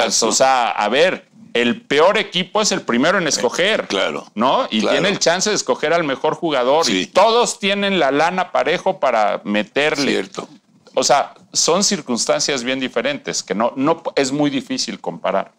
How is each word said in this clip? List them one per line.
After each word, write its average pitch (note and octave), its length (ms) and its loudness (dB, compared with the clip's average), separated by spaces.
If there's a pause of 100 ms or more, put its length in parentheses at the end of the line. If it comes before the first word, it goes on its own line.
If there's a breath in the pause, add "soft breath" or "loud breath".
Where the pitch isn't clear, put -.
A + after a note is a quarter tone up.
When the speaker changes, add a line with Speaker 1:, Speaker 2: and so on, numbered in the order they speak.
Speaker 1:
razón. A2 240 0
Speaker 2:
O - 20 0
sea, C3 380 2
a G#2 200 0
ver, D3 380 2 (260)
el A#2+ 280 0
peor F3+ 380 4
equipo F#3 420 -4
es G3+ 100 0
el F#3 100 -2
primero C#3+ 360 0
en E3+ 100 -2
escoger, E3 540 0
Speaker 1:
Eh, - 60 -12
claro, F2 480 -2
Speaker 2:
¿no? D3 340 2
Y A2 120 0
Speaker 1:
claro. G2+ 160 2
Speaker 2:
tiene F#3+ 120 0
el G3 100 -2
chance F#3 300 0
de G#3 60 0
escoger D3 380 -2
al E3+ 100 2
mejor D3 320 -2
jugador. C#3 500 2
Speaker 1:
Sí. F#2+ 160 0
Speaker 2:
Y D#2+ 60 -4
todos A3+ 520 2
tienen G3 400 0
la C#3 120 2
lana F3 400 0
parejo E3 480 0
para A2 440 2
meterle. C3+ 680 0
Speaker 1:
Cierto. G2+ 360 -4 (500)
Speaker 2:
O C3+ 60 0
sea, C#3 300 2 (180)
son F3+ 320 0
circunstancias D3 800 -2
bien C3 160 -4
diferentes B2 640 -4
que - 100 -8
no, A2+ 220 0
no, D3+ 260 0 (140)
es C3 160 0
muy D3 180 0
difícil B2+ 520 -6
comparar, F#2 580 -4